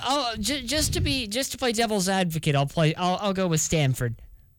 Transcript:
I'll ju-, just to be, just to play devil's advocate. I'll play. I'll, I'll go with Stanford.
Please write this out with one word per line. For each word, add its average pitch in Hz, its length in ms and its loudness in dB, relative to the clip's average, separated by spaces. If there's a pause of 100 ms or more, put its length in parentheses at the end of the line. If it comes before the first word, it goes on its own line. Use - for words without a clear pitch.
I'll 247 360 -2
ju-, 254 240 -2
just 285 320 0
to 339 60 -2
be, 269 280 0
just 254 240 -4
to 254 60 -12
play 254 120 0
devil's 214 380 0
advocate. 165 480 0
I'll 139 100 2
play. 156 300 2
I'll, 180 240 0
I'll 202 120 0
go 190 140 0
with 160 140 2
Stanford. 131 560 0 (420)